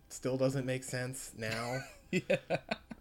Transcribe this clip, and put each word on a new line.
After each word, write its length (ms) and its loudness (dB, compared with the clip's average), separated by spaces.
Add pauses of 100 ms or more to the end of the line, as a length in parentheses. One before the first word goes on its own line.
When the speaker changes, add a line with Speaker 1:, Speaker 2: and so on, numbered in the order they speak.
Speaker 1:
still 280 -2
doesn't 280 4
make 180 0
sense 540 -4
now. 460 0
Speaker 2:
<laughs> 40 -12 (240)
Yeah. 260 2 (640)